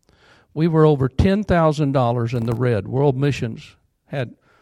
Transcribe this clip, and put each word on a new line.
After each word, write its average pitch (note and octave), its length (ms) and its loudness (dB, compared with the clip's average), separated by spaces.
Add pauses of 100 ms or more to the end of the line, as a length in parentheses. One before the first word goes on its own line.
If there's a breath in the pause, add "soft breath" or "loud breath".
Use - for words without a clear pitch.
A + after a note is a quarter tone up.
(540 soft breath)
We D#3 120 0
were D#3 200 4
over C3+ 220 2
ten G3 360 0
thousand D#3 480 0
dollars A#2+ 400 0
in A#2+ 140 -4
the A#2+ 80 -2
red. A2+ 340 -2
World C3 280 0
Missions B2+ 600 -6 (300)
had C3+ 280 -8 (280 soft breath)